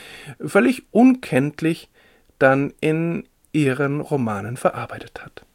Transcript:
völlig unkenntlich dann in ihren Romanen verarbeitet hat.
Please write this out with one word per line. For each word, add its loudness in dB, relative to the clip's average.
völlig 2
unkenntlich 2
dann 2
in -2
ihren 0
Romanen -4
verarbeitet -6
hat. -20